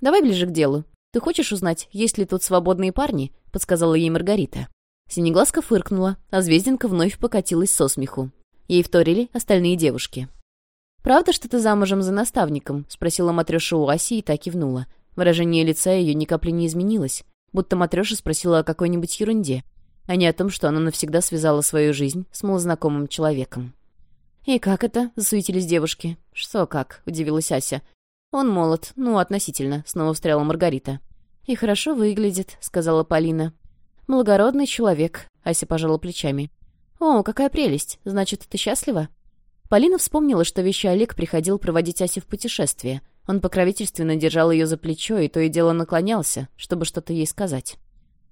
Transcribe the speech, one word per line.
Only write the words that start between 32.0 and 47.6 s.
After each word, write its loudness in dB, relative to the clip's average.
сказала 0
Полина. 0
«Благородный 4
человек», — -2
Ася -2
пожала 0
плечами. -6
«О, 4
какая 0
прелесть! -2
Значит, -4
ты -6
счастлива?» -2
Полина 6
вспомнила, 2
что -4
вещи 0
Олег 2
приходил -2
проводить 0
Асю -4
в -12
путешествие. -6
Он 0
покровительственно 0
держал 4
её 4
за -2
плечо -4
и 2
то -4
и 2
дело 2
наклонялся, -2
чтобы -6
что-то -6
ей -2
сказать. -6